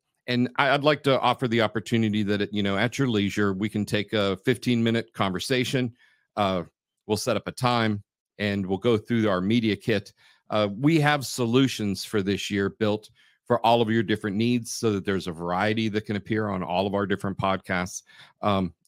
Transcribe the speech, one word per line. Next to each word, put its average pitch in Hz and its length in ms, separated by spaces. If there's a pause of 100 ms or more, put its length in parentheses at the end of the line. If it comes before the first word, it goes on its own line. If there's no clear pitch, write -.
(260)
and 123 300
I, 135 140
I'd 139 140
like 147 200
to 135 160
offer 120 280
the 113 120
opportunity 107 640
that, 101 180
it, 101 120
you 104 100
know, 98 160
at 117 200
your 135 100
leisure, 101 440
we 95 160
can 104 160
take 104 280
a 98 260
fifteen 120 440
minute 113 300
conversation. 120 800 (440)
Uh, 95 280 (420)
we'll 104 100
set 113 200
up - 120
a 82 40
time 113 500 (360)
and 101 280
we'll 92 120
go 120 200
through 113 300
our 92 120
media 107 360
kit. - 360 (380)
Uh, 107 180 (100)
we 156 220
have 147 240
solutions 117 800
for 104 180
this 95 280
year 101 200
built 107 400 (360)
for 120 180
all 117 160
of 110 100
your 113 120
different 101 340
needs 117 360
so 113 200
that 98 120
there's 95 240
a 87 40
variety 98 560
that 107 180
can 107 100
appear 107 320
on 95 140
all 90 240
of 98 80
our 101 120
different 98 320
podcasts, 95 640 (400)
um, 95 320 (140)